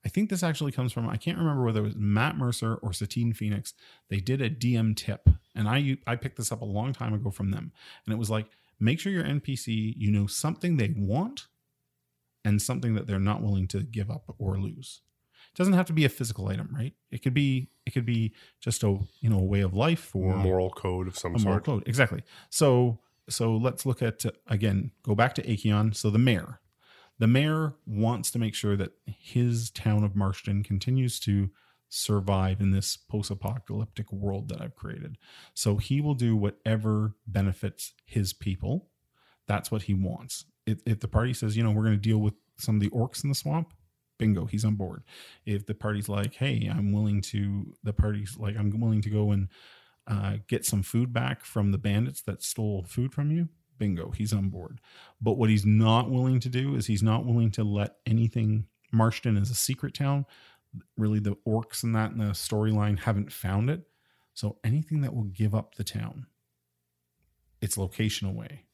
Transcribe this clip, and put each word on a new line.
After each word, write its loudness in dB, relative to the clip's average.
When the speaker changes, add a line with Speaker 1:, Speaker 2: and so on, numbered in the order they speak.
Speaker 1:
I -2
think 0
this -2
actually 0
comes -2
from, -2
I -2
can't -2
remember 2
whether 2
it 0
was -2
Matt 2
Mercer 0
or -4
Satine -2
Phoenix. -4
They -2
did 0
a 0
D 0
M 2
tip, 2
and 2
I, 2
I 0
picked -8
this -2
up -6
a -8
long -2
time -4
ago -2
from -2
them. -6
And -2
it -2
was -2
like, -2
make 4
sure -4
your 0
N -2
P -6
C, -4
you 2
know 4
something -2
they 0
want -2
and 4
something -2
that -2
they're 0
not 0
willing 0
to -4
give -6
up -10
or -2
lose. -8
It -20
doesn't 4
have 4
to -4
be 6
a 6
physical -4
item, -4
right? -6
It -8
could 0
be, 0
it -6
could -2
be 0
just -2
a, 2
you 0
know, 4
a 4
way 2
of 0
life 0
or 2
Speaker 2:
Moral 2
code -4
of -10
some -4
Speaker 1:
a 2
moral 4
Speaker 2:
sort. -2
Speaker 1:
code, 0
exactly. 0
So, 4
so 0
let's -2
look 0
at, -2
uh, 0
again, 0
go 0
back 4
to -6
Acheon. 2
So 0
the 4
mayor, 2
the 4
mayor 2
wants 0
to -4
make -2
sure 0
that -4
his -2
town 2
of 0
Marston 0
continues 0
to 0
survive 0
in 4
this 0
post-apocalyptic -6
world -4
that -8
I've -10
created. -12
So 0
he 0
will 0
do 2
whatever 0
benefits -2
his -2
people. -4
That's -2
what -4
he 0
wants. -4
If, -2
if 0
the -6
party 2
says, -2
you 2
know, 2
"We're 2
gonna 4
deal 2
with 0
some 0
of 4
the 2
orcs -4
in -2
the 0
swamp," -4
bingo, 2
he's -2
on 2
board. -8
If -4
the -6
party's -4
like, -2
"Hey, -2
I'm 0
willing 2
to," -4
the -4
party's 0
like, -4
"I'm 0
willing 2
to -2
go 2
and, 0
uh, -2
get -2
some 0
food 0
back -4
from 0
the 0
bandits -2
that -8
stole -2
food -4
from 0
you," 0
bingo, 0
he's -2
on 2
board. -10
But 2
what 4
he's 4
not 6
willing 2
to -4
do 0
is -2
he's 2
not 2
willing 4
to -2
let 0
anything, 2
Marston 2
is 0
a -4
secret -4
town. 0
Really, 2
the -2
orcs -2
and 0
that 0
in -8
the 0
storyline 0
haven't 0
found 0
it. -6
So -6
anything 0
that -4
will -2
give 0
up -4
the -8
town, -10
its -4
location -2
away -10